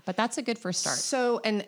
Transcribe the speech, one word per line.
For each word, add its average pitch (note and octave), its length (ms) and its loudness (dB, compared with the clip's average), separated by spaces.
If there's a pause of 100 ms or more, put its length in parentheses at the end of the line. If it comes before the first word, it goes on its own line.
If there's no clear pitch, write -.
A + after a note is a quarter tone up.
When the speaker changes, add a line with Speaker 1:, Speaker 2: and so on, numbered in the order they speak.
Speaker 1:
But F#3 100 -4
that's A#3 220 0
a C#4+ 40 -4
good A#3 160 -2
first F3+ 220 -4
start. C#3 160 0
Speaker 2:
So, B3 480 2
and, G#3 240 2